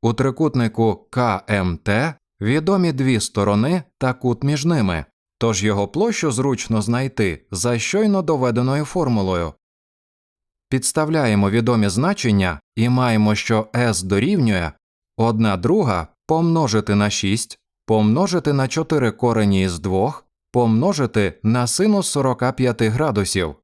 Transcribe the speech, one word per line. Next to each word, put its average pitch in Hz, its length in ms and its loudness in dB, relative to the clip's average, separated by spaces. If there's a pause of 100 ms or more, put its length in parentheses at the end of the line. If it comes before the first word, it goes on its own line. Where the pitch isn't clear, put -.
У 113 100 0
трикутнику 120 960 0
К 117 400 -2
М 92 280 0
Т 123 360 -2 (260)
відомі 156 520 0
дві 131 280 0
сторони 107 640 0 (160)
та 127 160 -2
кут 123 300 -4
між 143 200 -2
ними, 117 400 0 (340)
тож 104 260 -2
його 101 240 0
площу 185 440 -2
зручно 113 500 -2
знайти 117 680 -2
за 120 280 -2
щойно 196 440 0
доведеною 131 640 0
формулою. 98 680 -2 (1120)
Підставляємо 131 840 0
відомі 113 380 2
значення 101 720 0 (160)
і 113 120 0
маємо, 113 460 2
що 110 380 -2
S 113 320 0
дорівнює 101 680 0 (440)
одна 113 400 0
друга 113 500 0 (200)
помножити 156 680 2
на 104 160 2
шість, - 480 -4 (300)
помножити 147 640 2
на 135 160 0
чотири 151 420 0
корені 107 520 2
із 90 160 -2
двох, 95 480 -2 (260)
помножити 117 880 0
на 123 240 0
синус 202 420 0
сорока 127 440 0
п'яти 120 360 0
градусів. 101 760 -2